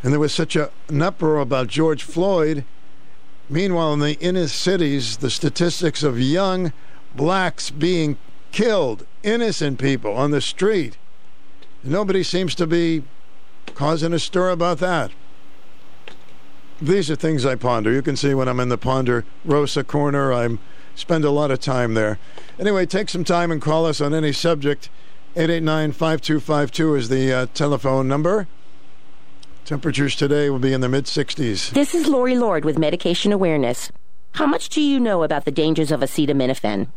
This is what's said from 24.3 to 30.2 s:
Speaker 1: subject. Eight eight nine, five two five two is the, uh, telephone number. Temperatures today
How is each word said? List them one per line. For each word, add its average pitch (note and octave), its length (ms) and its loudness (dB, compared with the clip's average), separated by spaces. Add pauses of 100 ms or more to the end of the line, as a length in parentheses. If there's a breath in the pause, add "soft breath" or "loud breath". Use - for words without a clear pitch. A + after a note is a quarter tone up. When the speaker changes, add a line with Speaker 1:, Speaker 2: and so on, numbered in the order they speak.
Speaker 1:
subject. D3 580 0 (460 soft breath)
Eight E3 160 2
eight E3 140 0
nine, D#3 260 2
five D#3+ 300 0
two D#3 180 0
five D3 320 0
two D#3 240 2
is B2 140 0
the, C3 240 2
uh, B2+ 200 2
telephone C3+ 540 2
number. E3 400 2 (1160)
Temperatures C#3+ 500 0
today D3 340 2